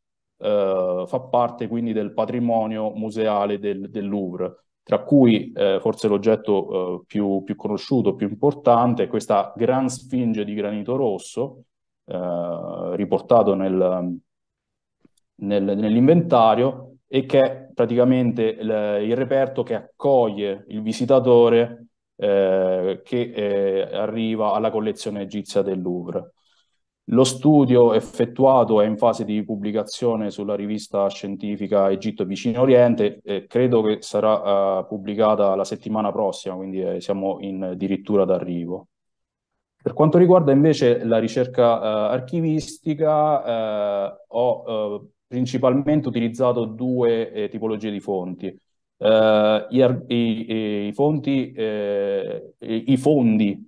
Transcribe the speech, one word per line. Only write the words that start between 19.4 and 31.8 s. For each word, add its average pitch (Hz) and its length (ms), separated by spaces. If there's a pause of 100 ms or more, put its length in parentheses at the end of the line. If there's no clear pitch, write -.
che 117 120
accoglie 104 960
il 107 120
visitatore, 120 1040 (320)
eh, 95 840
che, 120 320
eh, 98 480 (120)
arriva 110 580
alla 110 180
collezione 107 520
egizia 98 400
del 92 180
Louvre. 87 520 (800)
Lo 127 120
studio 127 720
effettuato 120 840
è 104 60
in 107 100
fase 113 280
di 104 180
pubblicazione 107 880
sulla 104 240
rivista 101 540
scientifica 98 840